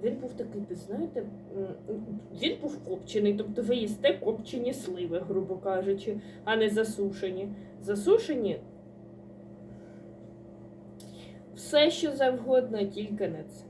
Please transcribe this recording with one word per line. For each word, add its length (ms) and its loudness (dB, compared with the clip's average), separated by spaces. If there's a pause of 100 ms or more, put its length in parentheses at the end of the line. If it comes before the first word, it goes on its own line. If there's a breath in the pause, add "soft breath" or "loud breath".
Він 120 2
був 180 -6
такий, 360 -6
ви 60 -6
знаєте, 480 -4 (360)
м, 80 -2 (720)
він 200 2
був 240 -6
копчений, 480 2
тобто 280 -2
ви 140 4
їсте 380 4
копчені 600 0
сливи, 460 -2
грубо 360 0
кажучи, 640 0 (260 loud breath)
а 120 4
не 140 6
засушені. 800 0 (320 loud breath)
Засушені 800 4 (3000 loud breath)
все, 360 8
що 200 0
завгодно, 760 4
тільки 420 -2
не 160 -4
це. 260 -14